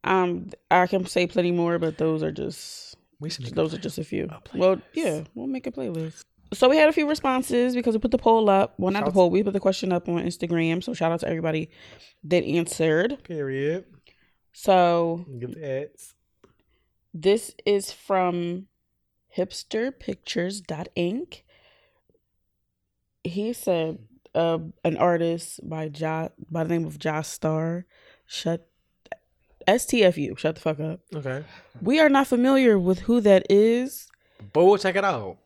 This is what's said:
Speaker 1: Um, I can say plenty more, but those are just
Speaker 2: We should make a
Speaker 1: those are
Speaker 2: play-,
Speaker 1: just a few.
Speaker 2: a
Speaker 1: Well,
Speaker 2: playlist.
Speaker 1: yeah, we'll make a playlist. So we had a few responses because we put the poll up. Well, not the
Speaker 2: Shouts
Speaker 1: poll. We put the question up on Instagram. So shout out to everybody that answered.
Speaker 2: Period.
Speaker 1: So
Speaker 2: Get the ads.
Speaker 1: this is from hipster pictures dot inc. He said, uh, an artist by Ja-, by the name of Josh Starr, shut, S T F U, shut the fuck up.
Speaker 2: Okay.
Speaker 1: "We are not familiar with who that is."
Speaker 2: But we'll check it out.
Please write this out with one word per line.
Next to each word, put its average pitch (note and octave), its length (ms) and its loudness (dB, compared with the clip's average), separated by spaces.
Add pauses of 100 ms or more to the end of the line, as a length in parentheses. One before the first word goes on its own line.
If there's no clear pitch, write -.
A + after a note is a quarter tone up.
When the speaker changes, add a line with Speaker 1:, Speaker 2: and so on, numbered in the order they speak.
Speaker 1:
Um, F3+ 460 0 (200)
I F3+ 180 6
can F#3 180 -2
say F3+ 200 0
plenty F3 260 -2
more, E3+ 280 0
but D#3+ 180 -4
those D#3+ 240 0
are D#3 100 -4
just - 640 -12 (240)
Speaker 2:
We D3+ 100 -8
should C3 160 -10
make A#2+ 80 -12
a - 20 -16
Speaker 1:
those D#3+ 180 0
are E3+ 40 -10
Speaker 2:
play-, F3+ 60 -10
Speaker 1:
just - 140 -8
a D#3+ 60 -8
few. D3+ 220 -6
Speaker 2:
a D#3 160 -14 (140)
Speaker 1:
Well, F#3 200 2
Speaker 2:
playlist. - 60 -14 (120)
Speaker 1:
yeah, F3+ 300 -4 (100)
we'll A#3+ 140 -12
make C4 200 -8
a B3 40 -8
playlist. E3 540 -10 (280)
So B3+ 160 4
we D4 80 6
had D#4 120 8
a D#4+ 40 2
few D4+ 140 0
responses B3+ 680 0
because A#3+ 200 0
we A3 40 0
put A3 120 -2
the A#3 60 2
poll A3+ 320 4
up. G3 280 4
Well, F#3 140 -2
not G3+ 100 -2
the - 60 -2
Speaker 2:
Shouts F3+ 80 -2
Speaker 1:
poll. F3+ 140 6
We F#3 140 2
put G3+ 100 -2
the G3 60 -2
question F#3+ 320 0
up F3 180 -2
on E3+ 140 -2
Instagram. E3+ 600 -2
So A#3+ 100 -8
shout E3 180 -2
out E3 100 -4
to - 60 -4
everybody D#3+ 420 -4 (560)
that E3 180 2
answered. E3+ 800 0
Speaker 2:
Period. D3 600 -6 (680)
Speaker 1:
So E3+ 760 2 (140)
Speaker 2:
Get B2 160 -10
the C#3 280 -6
ads. - 320 -18 (1000)
Speaker 1:
this G3 420 0 (100)
is G3+ 260 0
from F3+ 760 -2 (680)
hipster A3+ 600 -6
pictures - 640 -6
dot D#3+ 260 -10 (100)
inc. G3+ 440 -6 (1800)
He G#3 300 -6
said, E3 460 -2 (340)
uh, E3 260 0 (240)
an E3 140 -2
artist E3+ 720 -2
by D#3 260 -8
Ja-, D#3+ 360 -6 (200)
by E3 140 -4
the E3 60 -4
name E3+ 160 -2
of D3+ 140 -12
Josh D#3 280 -4
Starr, D#3+ 580 -4 (400)
shut, - 420 -6 (1000)
S A3 180 4
T A#3 180 2
F F3+ 140 4
U, C#3 200 -6
shut D#3+ 180 -2
the - 60 -20
fuck D3+ 180 -4
up. D#3+ 220 -8 (120)
Speaker 2:
Okay. C#3 300 -8 (380)
Speaker 1:
"We A#3+ 180 2
are D4+ 100 6
not C#4 180 4
familiar B3 520 4
with F3+ 200 2
who A#3 220 2
that G3+ 280 6
is." A#3 580 2 (460)
Speaker 2:
But E3 120 6
we'll G3+ 120 8
check F#3+ 180 -2
it G3 80 0
out. A#2 420 -4